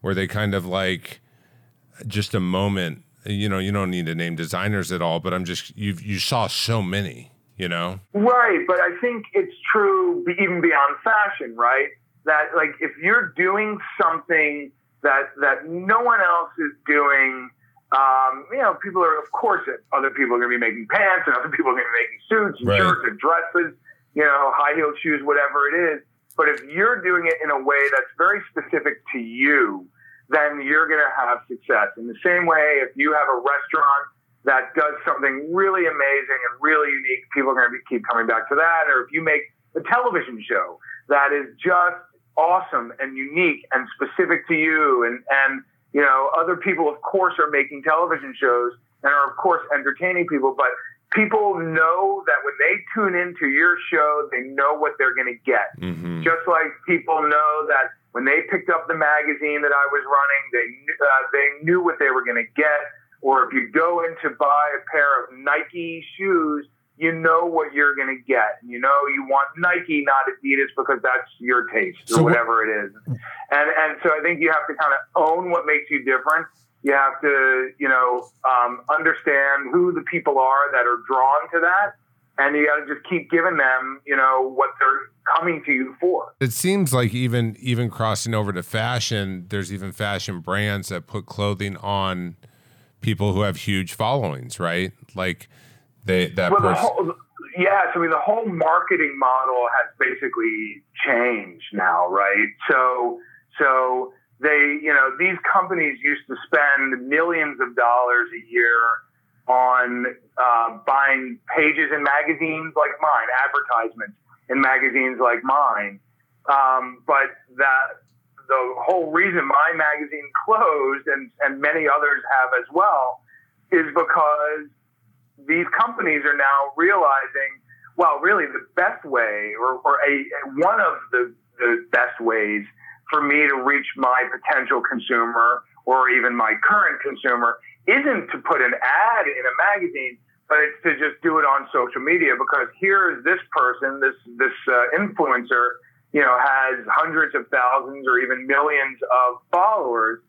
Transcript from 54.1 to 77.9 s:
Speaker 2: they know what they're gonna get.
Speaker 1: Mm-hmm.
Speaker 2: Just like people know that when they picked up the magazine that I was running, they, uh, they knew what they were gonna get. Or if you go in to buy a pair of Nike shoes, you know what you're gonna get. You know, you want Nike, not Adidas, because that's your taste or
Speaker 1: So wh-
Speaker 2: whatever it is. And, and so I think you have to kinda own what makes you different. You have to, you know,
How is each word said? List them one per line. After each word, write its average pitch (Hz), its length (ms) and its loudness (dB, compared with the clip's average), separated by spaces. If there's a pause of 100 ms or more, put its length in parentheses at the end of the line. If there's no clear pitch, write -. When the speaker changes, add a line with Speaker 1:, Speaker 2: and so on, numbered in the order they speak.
Speaker 2:
they 127 80 -4
know 139 360 0
what 151 220 -2
they're 131 160 2
gonna 123 320 -4
get. 110 320 0
Speaker 1:
Mm-hmm. 85 460 -6
Speaker 2:
Just - 240 0
like 160 240 0 (160)
people 165 340 0
know 151 460 2
that 135 220 0 (200)
when 123 140 -6
they 147 160 2 (100)
picked 190 180 -4
up 165 200 -2
the 165 60 -2
magazine 151 680 0
that 147 100 0
I 143 200 4
was 143 120 0
running, 139 380 2 (100)
they, 120 540 -2
uh, - 20 4 (240)
they 143 320 0
knew 180 200 4
what 170 160 0
they 135 100 2
were 127 140 0
gonna 117 320 -2
get. 147 340 0 (300)
Or 135 260 2
if - 60 -12
you 120 180 -2
go 170 320 2
in 165 200 -4
to 156 140 -2
buy 147 400 2
a - 140 -10
pair 143 320 2
of 127 160 -16
Nike 165 640 -4 (140)
shoes, 160 480 0 (300)
you 165 160 0
know 160 320 2
what 156 280 -2
you're 143 240 2
gonna 135 280 -4
get. 110 400 2
You 120 140 -12
know, 139 340 2
you 139 160 -4
want 139 280 2
Nike, 175 480 0
not 139 100 2 (160)
Adidas, 139 460 0
because 131 260 -2
that's 127 260 -2 (100)
your 123 340 0
taste 110 300 -2
or - 40 -20
Speaker 1:
So 113 140 2
wh- 117 60 4
Speaker 2:
whatever 117 380 2
it 107 220 -4
is. 101 60 -16 (140)
And, 123 120 -8 (320)
and 151 540 0
so 170 120 4
I 156 60 -4
think 165 180 -2
you 160 120 2
have 151 160 0
to 151 120 -6
kinda 143 160 2 (200)
own 170 340 2
what 170 160 0
makes 151 240 0
you 139 140 -4
different. 135 420 0 (360)
You 139 100 0
have 139 300 2
to, 131 560 2
you 143 100 -4
know, 127 400 2 (160)